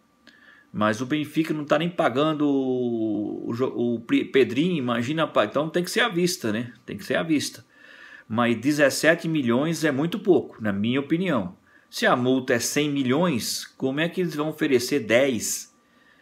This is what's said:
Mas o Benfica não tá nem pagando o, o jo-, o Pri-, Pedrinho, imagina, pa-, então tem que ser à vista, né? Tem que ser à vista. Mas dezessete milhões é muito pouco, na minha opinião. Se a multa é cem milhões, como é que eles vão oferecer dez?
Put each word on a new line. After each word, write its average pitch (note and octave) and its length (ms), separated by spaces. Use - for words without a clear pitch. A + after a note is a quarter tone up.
Mas G#2+ 300
o C3 40
Benfica D3+ 480
não D3+ 120
tá D3+ 120
nem E3 120
pagando D3 580
o, A2+ 1000
o A#2 40
jo-, B2 220
o A#2+ 240
Pri-, C3 240
Pedrinho, C3+ 540
imagina, B2+ 500
pa-, C3 160
então C3+ 260
tem F3 140
que F3+ 80
ser - 80
à B3 80
vista, F3 460
né? A#2+ 180
Tem - 100
que G2+ 80
ser B2+ 120
à F3 80
vista. D#3+ 420
Mas A#2 280
dezessete D3 720
milhões D3 560
é D#3 80
muito D#3 260
pouco, D#3+ 460
na G#2 80
minha A2 280
opinião. C#3+ 560
Se - 160
a F#3+ 100
multa B2+ 380
é B2 60
cem D3 300
milhões, C#3 760
como C3 220
é E3 80
que F3 140
eles E3 120
vão D3+ 140
oferecer C#3+ 540
dez? A#2 760